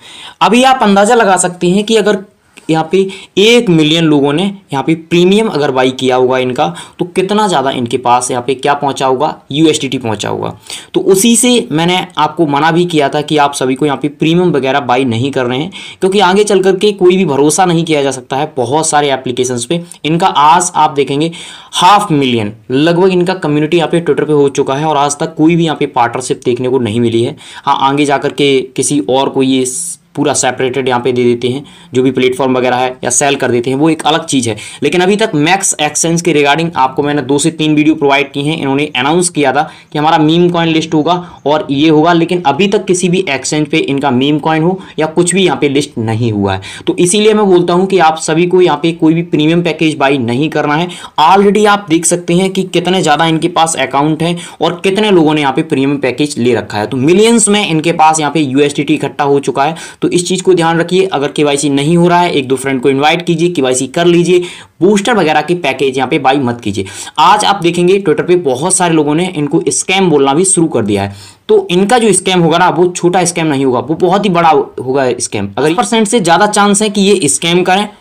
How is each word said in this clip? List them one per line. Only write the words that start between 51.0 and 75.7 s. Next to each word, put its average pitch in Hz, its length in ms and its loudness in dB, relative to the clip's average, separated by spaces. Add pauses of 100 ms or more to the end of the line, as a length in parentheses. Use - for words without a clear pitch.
Already 196 480 4
आप 202 220 2
देख 165 160 0
सकते 175 280 -2
हैं 190 180 2
कि 190 120 -2
कितने 175 380 -2
ज़्यादा 165 240 2
इनके 160 220 0
पास 165 280 0
अकाउंट 143 480 -2
हैं 170 140 -2 (240)
और 175 220 -2
कितने 202 280 0
लोगों 156 220 4
ने 151 80 0
यहाँ 139 120 0
पे 160 80 -2
प्रीमियम 139 360 -2
पैकेज 135 400 -2
ले 120 180 2
रखा 107 220 -4
है। 104 100 -2
तो 139 100 -6
मिलियंस 202 520 2
में 202 200 0
इनके 160 220 -2
पास 160 280 2
यहाँ 147 120 -2
पे 165 80 -2
यूएसडीटी 143 540 0
इकट्ठा 143 300 -4
हो 143 160 2
चुका 139 240 -2
है। 160 120 -2 (260)
तो - 80 0
इस 175 180 -2
चीज़ 185 160 -4
को 185 100 4
ध्यान 165 260 2
रखिए, 180 260 0
अगर 143 260 -4
केवाईसी 147 380 0
नहीं 143 280 0
हो 170 100 4
रहा 175 120 4
है, 175 120 2
एक 139 160 -2
दो 131 80 0
फ्रेंड 135 260 -4
को 143 80 2
इन्वाइट 156 360 0
कीजिए, 170 240 0
केवाईसी 131 380 -2
कर 170 180 -2
लीजिए, 175 340 4 (420)
बूस्टर 202 320 2
वगैरह 156 280 0
के 170 140 -2
पैकेज 135 420 -2
यहाँ 131 120 -2
पे 160 100 0
बाई 135 180 0
मत 120 240 -4
कीजिए। 101 240 -6 (340)
आज 190 260 4
आप 170 180 -2
देखेंगे 175 360 2
Twitter 151 280 -2
पे 180 80 2
बहुत 156 400 -2
सारे 175 180 0
लोगों 151 220 2
ने 180 200 -2
इनको 147 340 -2
स्कैम 190 400 0
बोलना 139 240 2
भी 175 120 2
शुरू 170 220 2
कर 123 140 -2
दिया 101 220 0
है। 101 120 -8 (320)
तो 208 240 2
इनका 202 260 2
जो 226 160 2
स्कैम 185 260 0
होगा 165 180 2
ना, 180 120 2
वो 165 180 2
छोटा 175 380 0
स्कैम 165 220 -2
नहीं 139 180 0
होगा, 123 140 0
वो 131 160 -4
बहुत 180 300 2
ही 190 40 0
बड़ा 170 200 2 (300)
होगा 131 400 -2
स्कैम। 101 380 -6
अगर 151 160 0